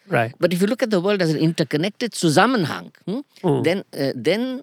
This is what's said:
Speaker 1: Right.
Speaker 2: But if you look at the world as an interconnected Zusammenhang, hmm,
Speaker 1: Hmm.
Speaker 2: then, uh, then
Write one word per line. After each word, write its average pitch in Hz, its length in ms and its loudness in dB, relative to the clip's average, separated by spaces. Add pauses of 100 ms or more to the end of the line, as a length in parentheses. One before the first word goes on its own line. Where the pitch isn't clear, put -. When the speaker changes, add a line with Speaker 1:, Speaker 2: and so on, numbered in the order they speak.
Speaker 1:
Right. 123 240 0 (120)
Speaker 2:
But 170 80 0
if 175 80 0
you 196 60 2
look 240 160 -2
at 233 80 0
the 196 100 2
world 196 220 0
as 160 80 2
an 151 80 0
interconnected 165 760 -2
Zusammenhang, 160 800 2 (140)
hmm, 214 140 -6 (220)
Speaker 1:
Hmm. 139 200 2
Speaker 2:
then, 170 160 0 (200)
uh, 139 160 -2
then 233 480 -2